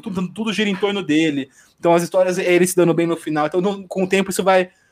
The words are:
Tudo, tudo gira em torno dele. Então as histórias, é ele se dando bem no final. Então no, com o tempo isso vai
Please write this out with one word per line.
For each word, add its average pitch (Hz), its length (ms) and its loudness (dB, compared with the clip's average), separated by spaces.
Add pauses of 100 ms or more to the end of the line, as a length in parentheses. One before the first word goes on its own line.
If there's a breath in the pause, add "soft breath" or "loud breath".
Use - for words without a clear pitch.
Tudo, 185 260 -6
tudo 214 240 -6
gira 202 160 -2
em 196 80 -2
torno 202 260 -2
dele. 151 480 -2 (280 soft breath)
Então 170 160 4
as 170 80 4
histórias, 185 360 0
é 180 140 0
ele 175 140 4
se 180 80 -6
dando 175 200 4
bem 165 120 0
no 165 100 -2
final. 151 300 -2
Então 180 140 -2
no, 196 260 -4
com 185 180 -4
o 185 40 -4
tempo 196 220 0
isso 202 120 -4
vai 185 280 2 (220 soft breath)